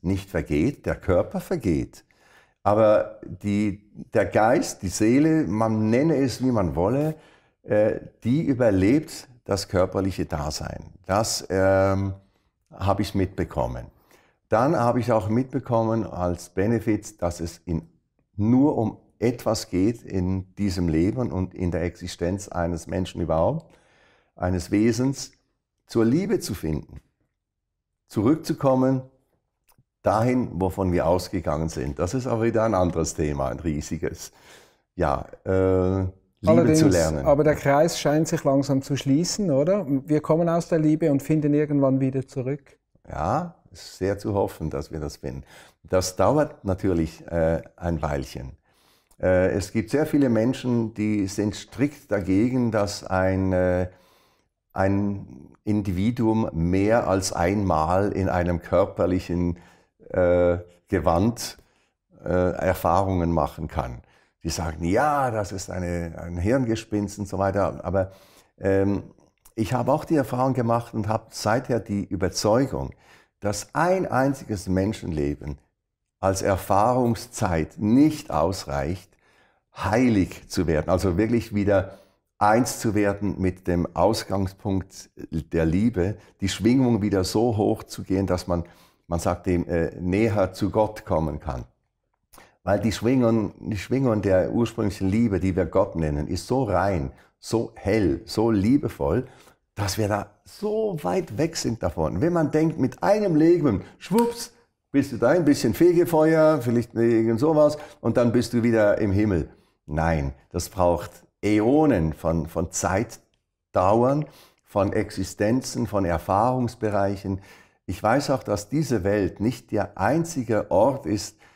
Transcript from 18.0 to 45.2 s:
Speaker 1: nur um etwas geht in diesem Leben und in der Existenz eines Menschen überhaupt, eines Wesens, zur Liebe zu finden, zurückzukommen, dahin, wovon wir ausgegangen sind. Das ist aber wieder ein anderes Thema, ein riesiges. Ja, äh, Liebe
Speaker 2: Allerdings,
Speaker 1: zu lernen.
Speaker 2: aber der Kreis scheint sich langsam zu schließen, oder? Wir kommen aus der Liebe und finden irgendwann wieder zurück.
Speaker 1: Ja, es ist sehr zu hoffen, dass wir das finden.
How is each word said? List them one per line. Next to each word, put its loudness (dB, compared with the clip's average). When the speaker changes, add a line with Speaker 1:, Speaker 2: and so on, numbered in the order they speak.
Speaker 1:
nur 4
um -2
etwas -2
geht 0
in -4
diesem -2
Leben 0
und -4
in -4
der -2
Existenz -6
eines -6
Menschen -6
überhaupt, 0
eines -4
Wesens, 0
zur 2
Liebe 0
zu -8
finden, -8
zurückzukommen, 2
dahin, 2
wovon -2
wir 2
ausgegangen -2
sind. -6
Das -2
ist -4
aber -2
wieder 2
ein 0
anderes 0
Thema, -2
ein -8
riesiges. -6
Ja, 0
äh, 2
Liebe 4
Speaker 2:
Allerdings, 6
Speaker 1:
zu 6
lernen. 2
Speaker 2:
aber 4
der 2
Kreis 2
scheint 0
sich -2
langsam 2
zu -4
schließen, 0
oder? 0
Wir 0
kommen 2
aus 0
der 2
Liebe 2
und 2
finden 0
irgendwann 4
wieder -2
zurück. -8
Speaker 1:
Ja, -2
es -20
ist -20
sehr 0
zu -4
hoffen, -2
dass -6
wir -8
das -8
finden. -10